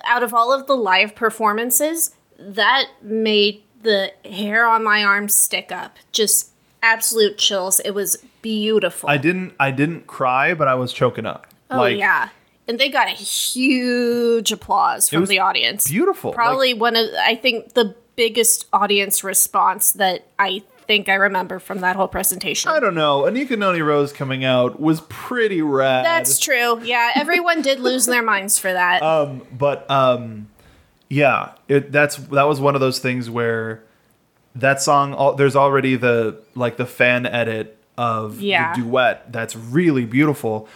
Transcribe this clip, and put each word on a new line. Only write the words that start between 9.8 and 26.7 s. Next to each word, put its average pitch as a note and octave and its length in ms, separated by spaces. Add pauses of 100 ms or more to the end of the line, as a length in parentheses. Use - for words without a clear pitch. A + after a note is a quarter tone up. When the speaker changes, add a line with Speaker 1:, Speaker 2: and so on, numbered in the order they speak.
Speaker 2:
cry, C3+ 480
but D3+ 140
I C3 60
was B2+ 180
choking A#2 340
up. - 200 (240)
Speaker 1:
Oh, C4 80
Speaker 2:
Like, A#3+ 200
Speaker 1:
yeah. F3 320 (360)
And A#3 120
they C#4 100
got A#3+ 200
a - 20
huge A#3+ 1400
applause F3+ 560
Speaker 2:
It - 20
Speaker 1:
from D#3 120
Speaker 2:
was G3 60
Speaker 1:
the G3 120
audience. F#3 480
Speaker 2:
beautiful. A3+ 440
Speaker 1:
Probably B3+ 400
Speaker 2:
Like, G#3+ 80
Speaker 1:
one A3+ 160
of, A3+ 120 (120)
I A3+ 140
think, - 400
the G#3 200 (220)
biggest A3+ 560
audience G3+ 520
response F#3+ 680
that F#3+ 320 (140)
I G3 240 (240)
think G#3 220
I G3 60
remember F#3+ 440
from F#3+ 220
that F#3 160
whole F#3+ 120
presentation. F#3 640
Speaker 2:
I D#4 100
don't G3 140
know. D3 280
Anika B3 360
Noni F#3 240
Rose D3 300
coming C3 320
out B2 360
was D#3 280
pretty G#3+ 540
rad. C3+ 420
Speaker 1:
That's - 340
true. A#3+ 440